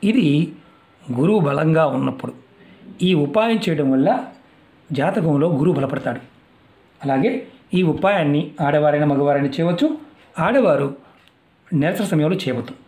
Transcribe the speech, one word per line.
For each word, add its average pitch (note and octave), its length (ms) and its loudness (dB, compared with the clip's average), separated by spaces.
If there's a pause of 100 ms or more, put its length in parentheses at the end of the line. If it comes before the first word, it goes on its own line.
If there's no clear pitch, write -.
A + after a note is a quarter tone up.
ఇది A3 180 2 (880)
గురువు F#3+ 300 2
బలంగా D#3 360 2 (120)
ఉన్నప్పుడు. C3+ 380 -6 (760)
ఈ - 20 2 (140)
ఉపాయం A3 420 0
చేయడం D3+ 280 0
వల్ల C3+ 160 2 (800)
జాతకంలో D#3 580 0 (100)
గురువు E3 200 2
బలపడతాడు. B2+ 440 -6 (800)
అలాగే C#3 300 0 (480)
ఈ - 20 2 (120)
ఉపాయాన్ని D#3+ 480 0 (260)
ఆడవారైనా D3 440 2
మగవారైనా C#3+ 460 0
చేయవచ్చు. E3+ 320 0 (560)
ఆడవారు F3+ 420 2 (960)
నెలసరి F3+ 320 -2
సమయంలో D#3+ 320 0
చేయవద్దు. A#2 300 -6 (120)